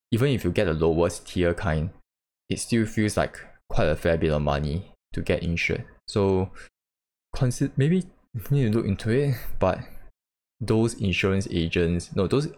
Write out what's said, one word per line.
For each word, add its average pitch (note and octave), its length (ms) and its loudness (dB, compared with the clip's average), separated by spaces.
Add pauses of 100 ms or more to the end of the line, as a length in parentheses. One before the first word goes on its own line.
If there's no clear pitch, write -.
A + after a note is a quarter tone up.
(120)
Even B2 180 2
if B2 140 0
you F2 80 0
get G#2 140 0
the D#2+ 80 2
lowest E2 540 2
tier F2 260 0
kind, D#2+ 380 -2 (580)
it - 80 -2
still A2+ 300 0
feels G#2+ 280 0
like D2+ 220 0 (320)
quite G2 180 2
a D#2 80 2
fair E2 220 2
bit D#2+ 140 2
of D2 100 2
money D2 500 -2 (220)
to - 80 -4
get - 220 -2
insured. - 420 -2 (220)
So F#2+ 420 0 (840)
consi-, C#3 420 -2
maybe D#3 200 4 (360)
you A2 160 -8
need C3+ 220 2
to A2 80 2
look - 80 0
into G2 240 -2
it, C#3 240 2 (240)
but F#2 220 2 (800)
those A2+ 360 2
insurance F#2+ 560 0
agents, E2+ 640 0
no, F#2+ 100 2
those C#3 320 0